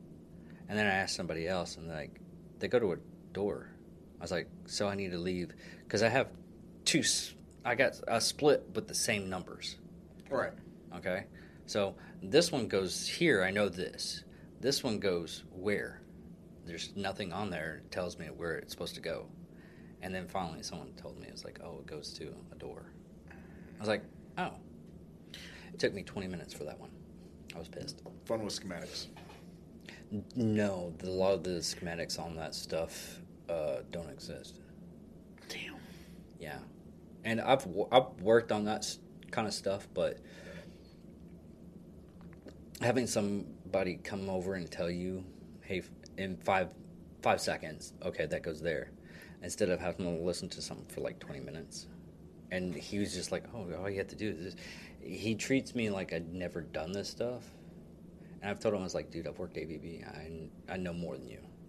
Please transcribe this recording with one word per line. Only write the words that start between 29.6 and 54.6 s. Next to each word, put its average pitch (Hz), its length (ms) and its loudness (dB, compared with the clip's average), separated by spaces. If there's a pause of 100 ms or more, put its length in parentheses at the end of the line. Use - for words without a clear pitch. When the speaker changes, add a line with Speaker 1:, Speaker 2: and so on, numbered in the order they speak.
Speaker 1:
N-, 101 120 -2 (120)
no, 101 640 4
the, 90 100 -4
a - 20 0
lot 95 240 8
of 87 100 4
the 90 160 2
schematics 82 580 -2
on 82 180 -4
that 78 180 -4
stuff, - 680 -2 (280)
uh, 76 300 2 (120)
don't 82 200 -4
exist. - 500 -10 (880)
Speaker 2:
Damn. - 280 -8 (600)
Speaker 1:
Yeah. 76 200 -8 (680)
And 113 140 4
I've 131 240 6
w-, 85 260 2
I've 127 300 8
worked 113 320 10
on 104 140 4
that 107 180 2
s-, - 160 -4 (320)
kind 110 160 2
of - 40 -2
stuff, - 400 0
but 82 280 2 (2500)
having 120 280 6
somebody 95 880 2
come 98 340 -4
over 92 240 0
and 90 160 -2
tell 87 180 0
you, 92 360 -2 (360)
"Hey," 92 200 -2
f-, - 100 -8 (260)
in 95 200 -2
five, 92 320 6 (540)
five 95 180 8
seconds, 78 540 -2 (100)
"Okay, 82 220 0
that 82 180 0
goes 80 180 -2
there," 78 300 0 (500)
instead 90 280 2
of 85 100 4
having 90 260 0
to 85 160 2
listen 87 280 0
to 80 120 -6
something 87 240 -8
for, - 140 -6
like, - 180 -2
twenty - 220 -8
minutes. - 480 -8 (640)
And 90 200 2
he - 280 -2
was 95 120 2
just 90 200 -2
like, 87 100 0 (100)
"Oh, 107 140 -4 (140)
all 98 100 0
you 98 80 0
have 95 100 4
to - 80 -10
do 104 140 0
is 85 240 -4
this." - 20 -12 (460)